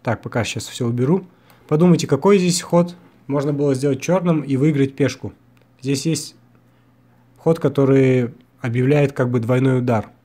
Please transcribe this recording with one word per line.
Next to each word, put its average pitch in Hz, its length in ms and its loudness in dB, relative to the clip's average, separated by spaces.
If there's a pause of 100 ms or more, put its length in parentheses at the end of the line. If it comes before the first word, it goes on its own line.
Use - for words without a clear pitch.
Так, 113 200 -4
пока 120 220 -4
сейчас - 220 -8
все - 220 -6
уберу. 127 400 0 (400)
Подумайте, 165 400 2
какой 185 320 2
здесь 175 220 0
ход 175 340 0 (320)
можно 143 260 -2
было 139 220 0
сделать 135 260 -2
черным 175 400 0
и 139 140 -2
выиграть 139 400 0
пешку. - 380 -4 (480)
Здесь 135 240 -4
есть - 300 -4 (1000)
ход, 160 220 0
который 131 720 2 (280)
объявляет 131 500 0
как 127 180 -2
бы 123 120 0
двойной 127 380 0
удар 120 300 -2 (160)